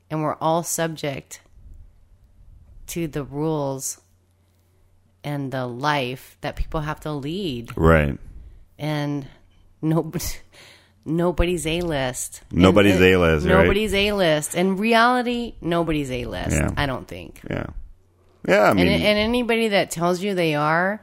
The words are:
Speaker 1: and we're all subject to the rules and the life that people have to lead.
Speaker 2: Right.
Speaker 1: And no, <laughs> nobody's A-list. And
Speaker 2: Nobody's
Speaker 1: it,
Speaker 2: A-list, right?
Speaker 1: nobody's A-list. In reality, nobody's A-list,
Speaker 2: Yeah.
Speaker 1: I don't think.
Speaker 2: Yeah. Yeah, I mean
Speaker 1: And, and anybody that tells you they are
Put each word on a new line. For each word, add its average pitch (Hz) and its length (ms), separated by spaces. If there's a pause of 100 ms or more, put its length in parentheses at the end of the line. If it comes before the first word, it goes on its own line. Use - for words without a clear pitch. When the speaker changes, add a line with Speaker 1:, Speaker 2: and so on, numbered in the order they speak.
Speaker 1:
and 156 140
we're 147 160
all 160 240
subject 156 800 (1500)
to 170 200
the 143 160
rules 139 760 (1200)
and 143 280
the 131 140
life 131 760
that 147 140
people - 260
have 151 200
to 156 100
lead. 143 680
Speaker 2:
Right. 78 400 (600)
Speaker 1:
And 147 500 (540)
no, 160 300 (460)
<laughs> - 480
nobody's 170 600
A-list. 156 840
And - 100
Speaker 2:
Nobody's 95 400
Speaker 1:
it, 92 140
Speaker 2:
A-list, 80 320
right? - 80
Speaker 1:
nobody's 98 400
A-list. 196 640
In 190 220
reality, 233 840
nobody's 160 500
A-list, 110 440
Speaker 2:
Yeah. 76 200
Speaker 1:
I 143 100
don't 131 220
think. - 420
Speaker 2:
Yeah. - 180 (800)
Yeah, 202 220
I 135 40
mean 98 140
Speaker 1:
And, 165 160
and 208 140
anybody 226 520
that 190 200
tells 175 320
you 202 140
they 165 200
are 170 480